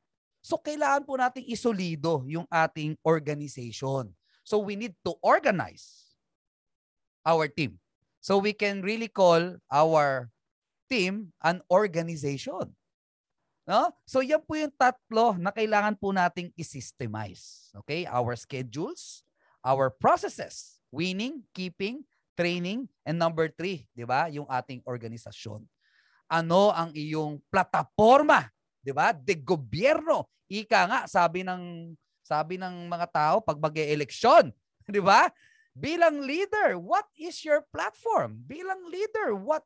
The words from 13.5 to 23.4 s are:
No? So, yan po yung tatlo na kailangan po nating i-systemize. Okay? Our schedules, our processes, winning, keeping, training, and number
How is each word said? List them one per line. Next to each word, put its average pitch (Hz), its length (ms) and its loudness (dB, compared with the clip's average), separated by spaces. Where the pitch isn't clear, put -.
No? 262 400 2
So, - 160 0
yan 294 240 2
po 311 160 -4
yung 302 160 -4
tatlo 226 640 2
na 190 160 -4
kailangan 214 400 0
po 196 160 -4
nating 175 480 0
i-systemize. 107 1200 -12
Okay? 156 320 -6
Our 123 240 0
schedules, 131 880 -10
our 135 240 2
processes, - 1040 -2
winning, 190 640 -6
keeping, 196 480 -8
training, 175 560 -2
and 156 80 -2
number 165 320 0